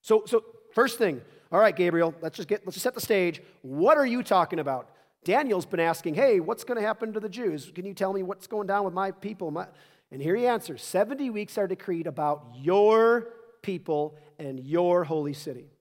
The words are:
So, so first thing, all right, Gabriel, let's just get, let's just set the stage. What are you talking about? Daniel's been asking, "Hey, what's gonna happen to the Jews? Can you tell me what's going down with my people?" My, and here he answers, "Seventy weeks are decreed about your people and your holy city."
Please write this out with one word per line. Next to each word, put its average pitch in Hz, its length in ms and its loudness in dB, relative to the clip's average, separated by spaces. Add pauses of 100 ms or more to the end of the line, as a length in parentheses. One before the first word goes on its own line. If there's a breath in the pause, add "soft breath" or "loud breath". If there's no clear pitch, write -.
So, 220 240 4
so 226 160 2 (320)
first 247 240 2
thing, 165 240 0 (300 soft breath)
all 180 80 4
right, 208 160 6
Gabriel, 170 460 2
let's 160 160 -8
just 175 100 -10
get, 202 180 -4
let's 185 100 -10
just 185 80 -10
set 247 120 -2
the 233 60 -10
stage. 180 400 0 (200 loud breath)
What 160 360 4
are 285 80 4
you 240 180 -2
talking 180 360 2
about? 135 300 -4 (360 soft breath)
Daniel's 214 400 0
been 170 160 -2
asking, 165 340 0
"Hey, 226 240 4
what's 196 240 -6
gonna 240 180 -4
happen 220 320 -4
to 214 60 -6
the 214 100 -8
Jews? 175 460 -6
Can 180 100 -10
you 196 80 -10
tell 190 200 -2
me 196 100 -4
what's 190 240 -10
going 208 200 -6
down 202 180 0
with 180 80 -4
my 190 180 -2
people?" 190 400 -8
My, 165 160 -8 (440 soft breath)
and 139 100 -12
here 160 140 2
he 247 120 2
answers, 208 340 -2
"Seventy 254 480 -2
weeks 208 280 -8
are 202 100 0
decreed 175 400 -6
about 147 380 -4 (100)
your 220 720 4 (340)
people 151 540 -4 (240 loud breath)
and 135 200 -10
your 175 440 2
holy 147 300 -4
city." 135 360 -12 (120)